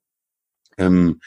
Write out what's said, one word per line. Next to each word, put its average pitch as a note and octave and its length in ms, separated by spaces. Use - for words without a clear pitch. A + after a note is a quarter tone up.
Ähm, F2+ 480